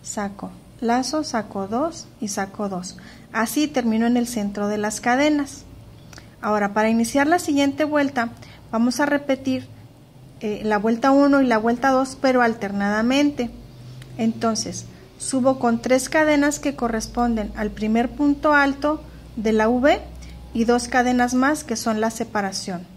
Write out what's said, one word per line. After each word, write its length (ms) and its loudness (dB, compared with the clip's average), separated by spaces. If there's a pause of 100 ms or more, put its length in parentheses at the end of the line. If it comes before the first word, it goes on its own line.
Saco, 480 -8 (300)
lazo, 440 0
saco 440 -6
dos 380 -4 (140)
y 80 -6
saco 400 -6
dos. 300 -8 (340)
Así 340 0
termino 400 0
en 120 4
el 80 0
centro 420 -4
de 80 -2
las 240 -4
cadenas. 640 0 (800)
Ahora, 320 0
para 160 2
iniciar 360 2
la 120 4
siguiente 460 2
vuelta, 440 0 (420)
vamos 300 0
a 60 2
repetir, 600 -2 (760)
eh, 240 -6
la 120 2
vuelta 360 2
uno 280 6
y 60 4
la 100 4
vuelta 360 2
dos, 280 0
pero 220 4
alternadamente. 1080 0 (680)
Entonces, 680 -2 (340)
subo 400 0
con 220 2
tres 300 0
cadenas 480 2
que 180 -4
corresponden 800 -2
al 140 -4
primer 400 0
punto 420 2
alto 480 2 (360)
de 160 0
la 160 4
V 300 4 (540)
y 120 0
dos 240 2
cadenas 440 2
más 320 2
que 120 -4
son 260 -2
la 80 0
separación. 760 -6 (100)